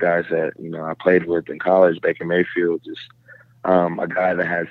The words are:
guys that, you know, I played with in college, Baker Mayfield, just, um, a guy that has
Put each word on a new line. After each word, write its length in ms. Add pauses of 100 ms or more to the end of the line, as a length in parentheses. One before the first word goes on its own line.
guys 240
that, 260
you 140
know, 140
I 100
played 320
with 240
in 80
college, 420
Baker 240
Mayfield, 600
just, 160 (640)
um, 340
a 80
guy 280
that 120
has 240